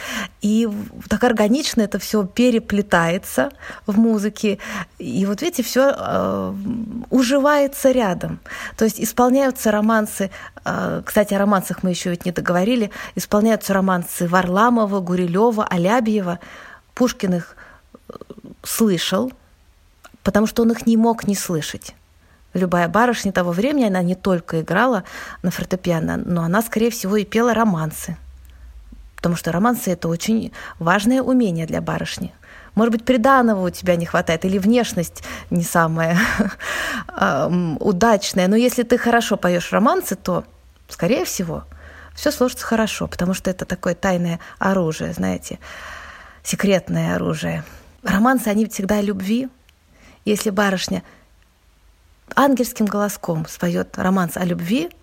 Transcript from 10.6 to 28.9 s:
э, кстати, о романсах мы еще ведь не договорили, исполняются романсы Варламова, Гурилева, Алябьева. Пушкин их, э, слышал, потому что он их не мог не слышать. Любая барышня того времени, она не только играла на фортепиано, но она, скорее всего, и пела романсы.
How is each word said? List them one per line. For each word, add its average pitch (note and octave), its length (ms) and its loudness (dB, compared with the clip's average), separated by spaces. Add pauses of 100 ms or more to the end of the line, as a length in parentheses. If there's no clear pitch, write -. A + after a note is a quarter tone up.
э, F3 420 -4
кстати, G3+ 280 0
о G3 40 0
романсах G3 460 0
мы F#3 60 2
еще F3+ 200 -4
ведь F3 140 -6
не F3+ 80 -2
договорили, G3 580 0 (240)
исполняются G#3 600 0
романсы F#3 520 0
Варламова, G3 720 2
Гурилева, F#3 720 0
Алябьева. G3 680 0 (540)
Пушкин A#3 400 0
их, E3+ 220 -6 (520)
э, - 60 -18 (500)
слышал, G#3+ 680 0 (920)
потому G#3 240 4
что - 140 0
он A#3 100 4
их A3+ 120 -4
не A3+ 120 4
мог A3+ 320 2
не G3+ 80 0
слышать. - 580 -6 (600)
Любая F3 320 2
барышня G#3+ 460 0
того F3+ 180 0
времени, B3 360 2
она F#3 160 2
не F3+ 120 2
только E3+ 460 0
играла F#3+ 440 0 (380)
на F3+ 80 0
фортепиано, E3 680 -2
но F3 240 -2
она, E3+ 180 2
скорее A3+ 300 0
всего, G#3 260 -2
и G#3 80 0
пела A3+ 300 2
романсы. F3 640 -2 (960)